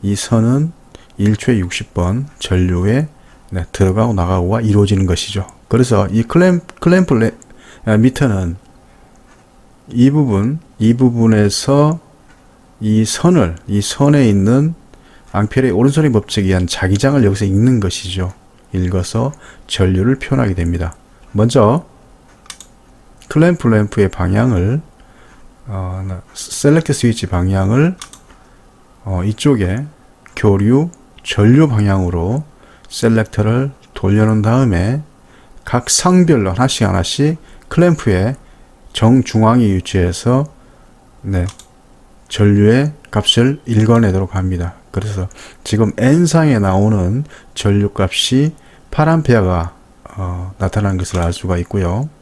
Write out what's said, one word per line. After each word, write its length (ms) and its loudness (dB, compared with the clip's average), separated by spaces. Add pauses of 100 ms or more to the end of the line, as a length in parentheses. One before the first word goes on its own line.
이 120 -2
선은 580 0 (480)
일 160 2
초에 220 -2
육십 340 -6
번 340 -2 (120)
전류에, 680 0 (420)
네, 220 -6
들어가고 420 0
나가고가 480 -2
이루어지는 420 2
것이죠. 420 -4 (220)
그래서 400 2
이 140 0
클램-, 380 2 (200)
클램프 340 2
레-, 180 0 (520)
아, 140 0
미터는 580 0 (1300)
이 220 4
부분, 500 0 (180)
이 160 2
부분에서 1040 2 (800)
이 240 0
선을, 520 0 (100)
이 160 -2
선에 440 2
있는 480 2 (580)
앙페르의 400 0
오른손의 400 2
법칙에 340 -2
의한 200 0
자기장을 560 0
여기서 220 0
읽는 360 2
것이죠. 520 -6 (400)
읽어서 600 -4 (340)
전류를 500 0
표현하게 380 -2
됩니다. 420 -4 (360)
먼저 520 2 (1400)
클램프 400 2
램프의 400 0
방향을, 720 0 (880)
어, 560 -8 (100)
셀렉트 640 0
스위치 320 -2
방향을, 680 0 (1080)
어, 180 -4
이쪽에 640 -2 (500)
교류, 560 2 (320)
전류 460 4
방향으로 720 -2 (460)
셀렉터를 840 -2 (240)
돌려놓은 480 2
다음에 600 0 (600)
각 260 -4
상별로 600 2
하나씩 380 -2
하나씩 500 -2 (300)
클램프의 680 0 (580)
정중앙에 720 2
위치해서, 840 0 (760)
네, 240 -2 (840)
전류의 640 2 (180)
값을 560 0
읽어내도록 680 2
합니다. 400 -4 (160)
그래서 380 -8 (340)
지금 340 0
N상에 640 2
나오는 640 0 (300)
전류 420 0
값이 580 0 (360)
팔 180 0
암페어가, 640 0 (420)
어, 420 -10
나타난 380 -2
것을 240 -4
알 120 0
수가 260 -4
있고요. 500 -4 (140)